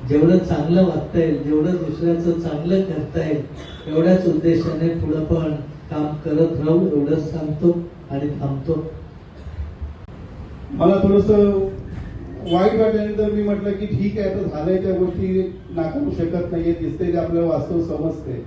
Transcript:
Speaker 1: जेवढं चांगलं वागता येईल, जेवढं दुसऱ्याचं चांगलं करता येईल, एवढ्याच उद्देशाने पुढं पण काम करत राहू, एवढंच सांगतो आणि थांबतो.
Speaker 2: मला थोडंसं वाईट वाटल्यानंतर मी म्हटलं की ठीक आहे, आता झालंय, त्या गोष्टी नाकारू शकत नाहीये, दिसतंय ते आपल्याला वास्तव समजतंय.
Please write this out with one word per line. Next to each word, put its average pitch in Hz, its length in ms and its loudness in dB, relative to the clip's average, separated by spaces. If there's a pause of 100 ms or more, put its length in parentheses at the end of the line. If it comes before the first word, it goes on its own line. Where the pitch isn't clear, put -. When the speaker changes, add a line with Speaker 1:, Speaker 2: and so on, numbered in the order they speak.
Speaker 1:
जेवढं 160 280 6
चांगलं 170 460 4
वागता 170 360 0
येईल, 151 240 2
जेवढं 151 280 2
दुसऱ्याचं 165 680 0
चांगलं 165 420 0
करता 160 440 -4
येईल, 147 180 -2 (520)
एवढ्याच 175 320 4
उद्देशाने 165 640 2
पुढं 156 340 -2
पण 156 280 0 (400)
काम 151 140 -2
करत 151 640 0
राहू, 175 200 4
एवढंच 147 440 0
सांगतो 156 480 0 (320)
आणि 139 160 -4
थांबतो. 143 640 -4 (1800)
Speaker 2:
मला 185 240 6
थोडंसं 202 640 6 (920)
वाईट 214 280 4
वाटल्यानंतर 214 520 2
मी 208 120 0
म्हटलं 202 280 0
की 202 140 -4
ठीक 208 340 -2
आहे, 190 100 0
आता 185 140 -4
झालंय, 165 380 0
त्या 190 160 0
गोष्टी 185 580 0 (160)
नाकारू - 400 -2
शकत 170 400 -2
नाहीये, 170 220 0
दिसतंय 165 380 -2
ते 165 60 2
आपल्याला 170 300 0
वास्तव 160 340 0
समजतंय. 151 640 -4